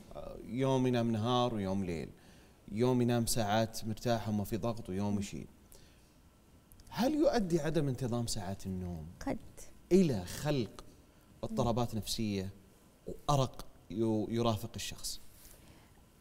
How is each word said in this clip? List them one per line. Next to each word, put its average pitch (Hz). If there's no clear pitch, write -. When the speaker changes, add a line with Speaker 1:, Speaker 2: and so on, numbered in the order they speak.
Speaker 1:
آه، -
يوم 131
ينام 117
نهار 120
ويوم 98
ليل، 82
يوم 123
ينام 120
ساعات 110
مرتاح 110
وما 104
في 107
ضغط 110
ويوم 98
Speaker 2:
مم. -
Speaker 1:
يشيل، 196
هل 262
يؤدي 208
عدم 151
انتظام 120
ساعات 98
النوم 95
Speaker 2:
قد. -
Speaker 1:
إلى 151
خلق 135
Speaker 2:
مم. -
Speaker 1:
اضطرابات 120
نفسية 101
وأرق -
يو-، 110
يرافق 113
الشخص؟ -